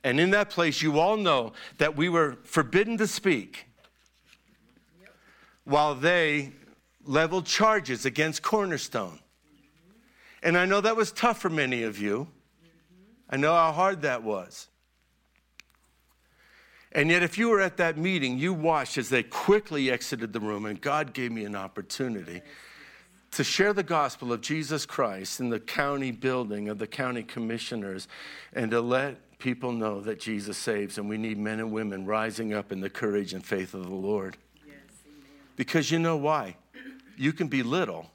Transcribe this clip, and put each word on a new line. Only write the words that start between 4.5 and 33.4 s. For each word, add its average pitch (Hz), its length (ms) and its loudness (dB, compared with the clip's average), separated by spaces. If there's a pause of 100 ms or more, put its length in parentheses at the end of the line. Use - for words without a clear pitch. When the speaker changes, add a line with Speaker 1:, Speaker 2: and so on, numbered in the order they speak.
Speaker 1:
while 147 320 4
they 151 560 2 (540)
leveled 160 400 2
charges 180 600 2
against 151 360 0
Cornerstone. 143 800 -2 (1200)
And 170 160 4
I 180 80 6
know 196 160 4
that 220 160 2
was 220 160 0
tough 226 260 2
for 190 100 -2
many 131 340 0
of 104 160 -4
you. 107 280 -2 (1040)
I 135 80 -2
know 151 160 4
how 165 180 4
hard 175 300 2
that 123 220 0
was. 98 440 -6 (2250)
And 147 180 4
yet, 175 140 6
if 170 140 -2
you 233 100 4
were 208 140 6
at 185 160 0
that 165 200 2
meeting, 156 400 0
you 170 160 0
watched 156 440 0
as 123 100 -2
they 123 160 2
quickly 160 640 2
exited 117 440 -4
the 113 80 -4
room, 107 240 -4
and 104 160 -6
God 143 320 -2
gave 123 180 -6
me 110 140 -6
an 104 100 -8
opportunity 95 880 -8 (880)
to - 140 -2
share 202 260 4
the 196 120 0
gospel 139 500 -2
of 113 80 -4
Jesus 151 440 -4
Christ 98 540 -4
in 123 100 -2
the 113 120 -2
county 139 500 -2
building 110 560 -2
of 104 100 -6
the 107 100 -6
county 123 360 -6
commissioners 110 840 -8 (420)
and 113 200 -2
to 117 100 4
let 127 580 -2
people 123 320 -2
know 107 300 -2
that 107 180 -6
Jesus 101 380 -4
saves, 104 400 -4
and 104 120 -6
we 107 80 -4
need 110 200 -4
men 107 220 -4
and 110 120 -4
women 104 340 -4
rising 110 480 -2
up 101 180 -4
in 95 80 -6
the 98 100 -4
courage 101 440 -2
and 92 120 -10